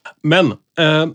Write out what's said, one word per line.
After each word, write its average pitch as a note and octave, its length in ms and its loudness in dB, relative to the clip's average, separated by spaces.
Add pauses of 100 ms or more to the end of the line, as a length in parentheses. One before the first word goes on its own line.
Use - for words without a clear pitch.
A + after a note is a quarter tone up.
(220)
Men, D#3 300 2 (260)
eh, D#3 360 0